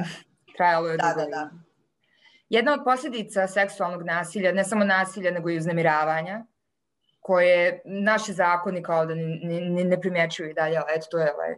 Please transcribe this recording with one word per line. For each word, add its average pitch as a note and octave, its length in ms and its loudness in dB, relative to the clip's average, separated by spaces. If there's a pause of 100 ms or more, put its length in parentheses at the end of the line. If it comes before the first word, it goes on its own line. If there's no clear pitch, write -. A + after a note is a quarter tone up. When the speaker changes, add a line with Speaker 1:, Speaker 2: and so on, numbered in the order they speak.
(580)
Speaker 1:
trajalo E3+ 300 2
je E3 100 -2
Speaker 2:
Da, E3+ 180 0
Speaker 1:
dugo. D#3 100 -2
Speaker 2:
da, D3 100 -6
da. D3+ 140 -6 (1000)
Speaker 1:
Jedna A#3 240 2
od C#4 100 0
posljedica A#3+ 640 0
seksualnog F#3+ 560 -2
nasilja, F3 480 -2
ne F#3+ 120 2
samo G#3 200 0
nasilja, F#3+ 480 0
nego E3+ 180 -4
i E3 80 0
uznemiravanja, D#3+ 880 0 (720)
koje F3+ 680 4
naši G3+ 480 0
zakoni F3 500 2
kao E3 220 2
da D#3+ 100 -4
ni, D#3+ 280 -4
ni, E3+ 180 -4
ni F3 220 0
ne F3+ 180 2
primjećuju E3+ 480 -2
i D3+ 40 -12
dalje, D#3+ 240 0
ali D3+ 180 -2
eto, D#3+ 160 -4
to E3+ 60 0
je, D#3 160 2
ovaj, - 240 -4